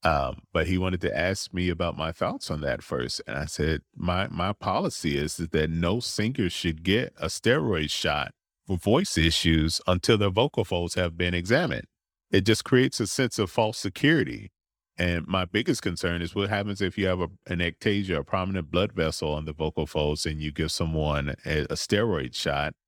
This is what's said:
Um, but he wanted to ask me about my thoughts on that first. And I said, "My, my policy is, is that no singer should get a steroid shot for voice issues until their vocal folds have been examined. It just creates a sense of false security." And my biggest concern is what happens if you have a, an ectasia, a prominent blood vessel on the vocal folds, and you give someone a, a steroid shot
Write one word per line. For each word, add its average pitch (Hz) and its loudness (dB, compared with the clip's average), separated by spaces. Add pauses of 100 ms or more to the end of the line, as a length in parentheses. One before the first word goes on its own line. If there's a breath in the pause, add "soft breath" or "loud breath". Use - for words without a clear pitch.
Um, 71 0 (100)
but 80 2
he 92 2
wanted 90 0
to 62 -2
ask 92 -2
me 90 0
about 85 -2
my 80 -4
thoughts - -4
on 76 -4
that 65 -2
first. 62 -4
And - -8
I 73 -4
said, - 0 (140)
"My, 90 0
my 95 -2
policy 101 -2
is, 76 -2
is 82 -4
that 78 0
no 85 0
singer 110 -2
should 82 -4
get 104 2
a 76 -4
steroid 101 0
shot 73 -2 (360)
for 95 0
voice 131 2
issues 80 4
until 92 4
their 101 2
vocal 110 2
folds 87 -2
have 87 0
been 87 0
examined. 90 0 (440)
It 98 6
just 107 4
creates 127 4
a 107 0
sense - -2
of 98 2
false 107 0
security." 101 0 (460)
And 87 0
my 92 0
biggest 98 0
concern 85 -2
is 85 -6
what 101 0
happens 101 -2
if 92 -2
you 95 2
have 90 0
a, 87 -2 (200)
an 87 -4
ectasia, 92 0
a 69 -6
prominent 92 -4
blood 98 0
vessel 80 -2
on 78 -6
the 78 -8
vocal 78 -2
folds, 76 0
and 76 -4
you 76 -4
give 78 -2
someone 76 -2 (120)
a, 76 0
a - -4
steroid 98 0
shot 73 -2 (140)